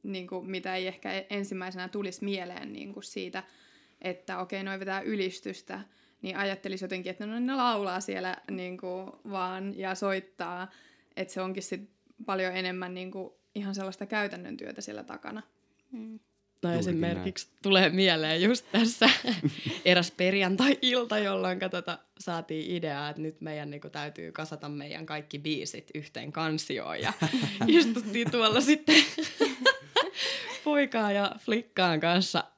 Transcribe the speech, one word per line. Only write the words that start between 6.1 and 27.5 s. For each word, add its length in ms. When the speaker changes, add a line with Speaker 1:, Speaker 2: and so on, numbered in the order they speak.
Speaker 1:
niin 160
ajattelisi 460
jotenkin, 260
että 160
no, 140
ne 160
laulaa 440
siellä 380
niinku 680
vaan 480
ja 180
soittaa, 760
että 180
se 80
onkin 220
sit 260
paljon 300
enemmän 380
niinku 460
ihan 200
sellaista 300
käytännön 520
työtä 240
siellä 220
takana. 380
Speaker 2:
Mm. 280
Speaker 3:
No 60
Speaker 4:
Juurikin 200
Speaker 3:
esimerkiksi 580
Speaker 4:
näin. 140
Speaker 3:
tulee 280
mieleen 520
just 300
tässä 380
<laughs> 360
eräs 260
perjantai-ilta, 1080
jolloinka 520
tota 300
saatiin 560
ideaa, 340
että 120
nyt 200
meidän 280
niinku 200
täytyy 420
kasata 380
meidän 360
kaikki 340
biisit 560
yhteen 360
kansioon. 680
Ja 120
<laughs> 220